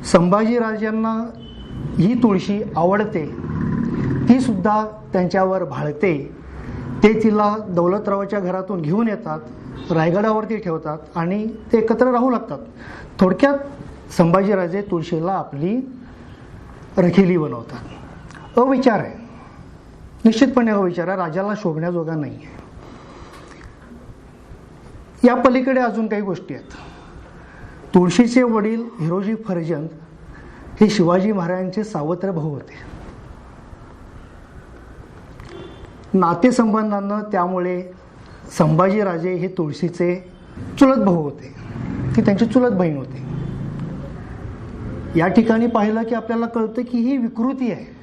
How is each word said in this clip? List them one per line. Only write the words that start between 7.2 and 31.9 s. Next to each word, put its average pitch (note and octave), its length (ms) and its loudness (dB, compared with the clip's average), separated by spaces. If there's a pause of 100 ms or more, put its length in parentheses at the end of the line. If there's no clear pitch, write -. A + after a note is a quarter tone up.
तिला G#3 320 2 (140)
दौलतरावाच्या G3 720 -2
घरातून F#3 420 -6
घेऊन G3 260 0
येतात, D#3 320 -6 (520)
रायगडावरती G#3 680 2
ठेवतात D#3+ 400 -6 (180)
आणि F#3+ 320 -2
ते - 300 0
एकत्र A3+ 340 4
राहू A#3+ 180 2
लागतात. G#3 280 -2 (600)
थोडक्यात C#4 380 6 (600)
संभाजीराजे F#3+ 640 4
तुळशीला E3+ 500 -2
आपली F#3 640 -4 (1000)
रखेली F3+ 400 6
बनवतात. B2+ 500 -4 (680)
अविचार B3+ 420 4
आहे, - 140 -6 (1120)
निश्चितपणे A#3 460 6
अविचार F3+ 360 0
आहे, F#3+ 100 -2
राजाला F#3+ 400 -2
शोभण्याजोगा E3 580 -2
नाही C3 200 -6
आहे. - 240 -18 (2750)
या B3+ 80 6
पलीकडे B3+ 460 4
अजून A3 260 0
काही G#3 140 -2
गोष्टी F3+ 320 -6
आहेत. A#2 120 -14 (1300)
तुळशीचे A#3 480 6
वडील A3+ 400 0 (160)
हिरोजी F#3+ 360 0
फर्जंद E3+ 520 -4 (920)
हे G#3+ 80 8
शिवाजी F#3 420 4
महाराजांचे F#3 520 -2
सावत्र F3 480 -4